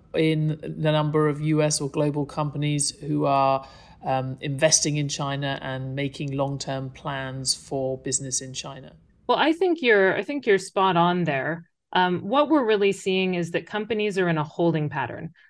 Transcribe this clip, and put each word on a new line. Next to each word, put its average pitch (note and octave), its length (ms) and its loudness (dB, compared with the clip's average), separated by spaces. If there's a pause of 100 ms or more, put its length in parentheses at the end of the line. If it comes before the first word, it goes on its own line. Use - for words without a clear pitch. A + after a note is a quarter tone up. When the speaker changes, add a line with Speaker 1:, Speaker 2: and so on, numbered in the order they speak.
(160)
Speaker 1:
in D#3 460 2
the D#3 280 -2
number D3+ 380 2
of D3 120 -2
U D#3 220 2
S D3+ 180 2
or C#3+ 80 -4
global D3 380 0
companies D3 640 -2
who D3 360 -2
are, C3+ 380 2 (400)
um, C3 360 -2
investing D3+ 560 2
in D3 120 -2
China C#3 540 -4
and C3 320 -8
making C#3 420 -6
long-term C3+ 540 -4
plans C3 640 -6
for C3 440 -4
business C3 420 -4
in C3 140 -14
China? C3+ 360 -12 (380)
Speaker 2:
Well, B3 100 4
I D4 140 4
think E4+ 300 0
you're, G3+ 340 6
I G3+ 80 -2
think C#4+ 220 -6
you're G3 120 6
spot F#3 380 2
on F3 280 4
there. D3+ 440 -4 (240)
Um, F3+ 300 2
what B3 260 2
we're C#4+ 160 4
really G#3 280 4
seeing F#3 420 0
is E3+ 180 -2
that E3 140 -2
companies G#3 520 -2
are F3+ 100 2
in D#3+ 100 2
a D3 60 0
holding D#3 440 0
pattern. C3 420 -6 (200)